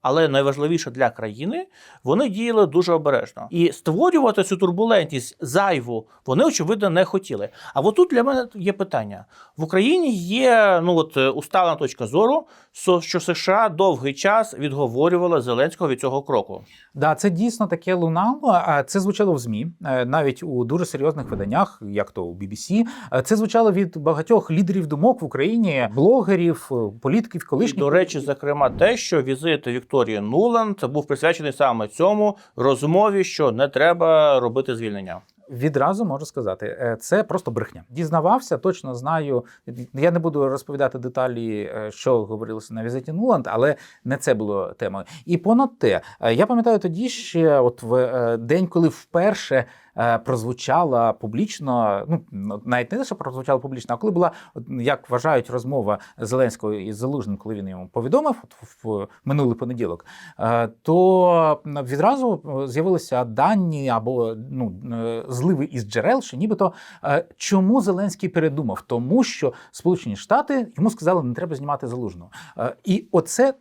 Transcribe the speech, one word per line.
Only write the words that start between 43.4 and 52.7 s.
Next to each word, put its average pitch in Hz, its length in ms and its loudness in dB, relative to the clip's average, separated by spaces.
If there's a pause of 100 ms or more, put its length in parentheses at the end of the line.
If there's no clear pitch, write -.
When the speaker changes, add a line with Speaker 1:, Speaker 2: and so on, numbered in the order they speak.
Speaker 2:
але 131 260 2 (280)
не 131 120 -2
це 127 180 0
було 101 440 -4
темою. 98 260 -6 (220)
І 170 100 0
понад 233 420 2
те, 95 220 2 (200)
е, 117 140 2
я 180 120 4
пам'ятаю 233 320 2
тоді 196 300 -4
ще, 160 520 2
от 120 220 2
в, 117 120 0
е, 123 420 0
день, 151 300 0
коли 170 220 2
вперше, 170 760 0 (320)
е, 117 220 2
прозвучала 123 920 0
публічно, 117 960 -2
ну, 165 120 -2 (440)
навіть 123 280 -2